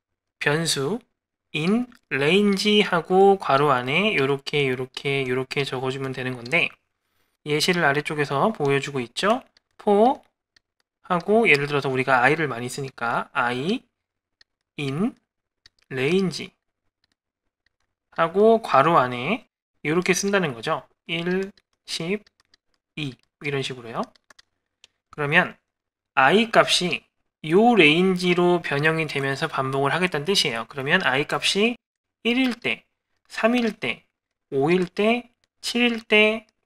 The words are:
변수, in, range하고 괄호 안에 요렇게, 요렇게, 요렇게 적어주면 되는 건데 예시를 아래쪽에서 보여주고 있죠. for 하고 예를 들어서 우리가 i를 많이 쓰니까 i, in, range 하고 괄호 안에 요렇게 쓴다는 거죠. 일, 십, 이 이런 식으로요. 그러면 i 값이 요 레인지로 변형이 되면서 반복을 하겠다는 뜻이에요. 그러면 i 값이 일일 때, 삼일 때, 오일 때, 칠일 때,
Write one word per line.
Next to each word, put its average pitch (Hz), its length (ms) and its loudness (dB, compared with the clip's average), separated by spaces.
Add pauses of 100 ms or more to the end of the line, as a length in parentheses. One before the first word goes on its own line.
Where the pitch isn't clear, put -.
(380)
변수, 156 600 -2 (560)
in, 196 320 0 (240)
range하고 190 1300 4
괄호 143 320 2
안에 139 460 0
요렇게, 139 520 0
요렇게, 131 600 -4
요렇게 127 360 -4
적어주면 131 480 -6
되는 127 220 -6
건데 127 340 -4 (800)
예시를 156 380 0
아래쪽에서 147 680 0
보여주고 139 480 -2
있죠. 202 420 -2 (380)
for 214 400 4 (840)
하고 202 460 2
예를 143 180 4
들어서 143 220 -2
우리가 131 340 0
i를 151 260 2
많이 120 200 -8
쓰니까 135 640 -6
i, 135 500 -4 (960)
in, 151 360 -4 (760)
range 156 600 -2 (1600)
하고 202 520 2
괄호 156 360 4
안에 127 500 -2 (360)
요렇게 175 280 0
쓴다는 190 400 0
거죠. 131 340 -6 (200)
일, 180 440 -4 (360)
십, 185 360 -6 (760)
이 143 180 -8 (280)
이런 139 200 -4
식으로요. 127 400 -10 (1080)
그러면 151 460 -2 (580)
i 180 400 4
값이 170 480 2 (440)
요 214 280 4
레인지로 175 880 4
변형이 156 440 -2
되면서 139 400 -4
반복을 139 480 -2
하겠다는 160 320 -4
뜻이에요. 143 420 -2
그러면 143 360 -2
i 135 260 0
값이 202 480 -2 (460)
일일 240 300 0
때, - 300 -8 (440)
삼일 233 460 -2
때, - 300 -10 (460)
오일 165 360 0
때, 226 440 -2 (300)
칠일 240 420 -2
때, 214 440 2 (200)